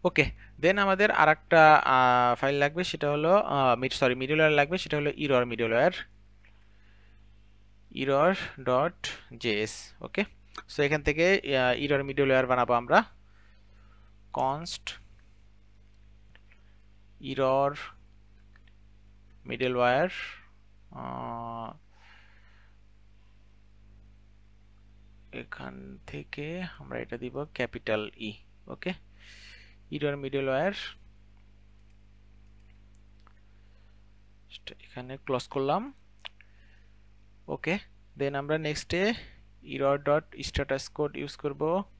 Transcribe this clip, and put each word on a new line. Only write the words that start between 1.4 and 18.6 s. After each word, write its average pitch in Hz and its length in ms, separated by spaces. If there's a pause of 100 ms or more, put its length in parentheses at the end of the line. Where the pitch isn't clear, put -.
আহ, 123 640
ফাইল 139 220
লাগবে, 156 280
সেটা 147 240
হলো, 156 220
আহ, 131 440
mid-, 131 200
সরি, 127 140
মিডলওয়্যার 151 380
লাগবে, 147 260
সেটা - 220
হলো 147 100 (140)
error 127 260
middleware, 117 460 (2000)
error 143 320 (340)
dot 135 300 (440)
J - 20 (260)
S। - 40 (260)
ওকে, - 240 (480)
so - 140
এখান 151 160
থেকে, 151 320
আহ, 127 500
error 139 240
middleware 135 440
বানাবো 123 280
আমরা। 139 180 (1400)
const 143 480 (2500)
error 135 400 (1800)